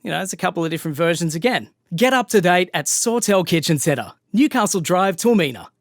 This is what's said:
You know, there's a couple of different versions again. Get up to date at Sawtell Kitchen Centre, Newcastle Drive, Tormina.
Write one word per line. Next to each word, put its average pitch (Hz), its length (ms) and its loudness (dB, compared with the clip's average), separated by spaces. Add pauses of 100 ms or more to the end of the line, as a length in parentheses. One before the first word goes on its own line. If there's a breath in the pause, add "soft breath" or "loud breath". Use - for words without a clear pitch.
You 214 80 -10
know, 156 80 -2
there's 190 140 -6
a 208 40 -8
couple 180 280 -2
of 160 60 -2
different 160 260 -6
versions 165 380 0
again. 170 360 -2 (240)
Get 220 180 2
up 247 160 0
to 214 120 4
date 180 340 2
at 151 120 -2
Sawtell 226 580 0
Kitchen 165 340 0
Centre, 135 340 -2 (200)
Newcastle 226 480 2
Drive, 180 360 0
Tormina. 175 520 0 (120)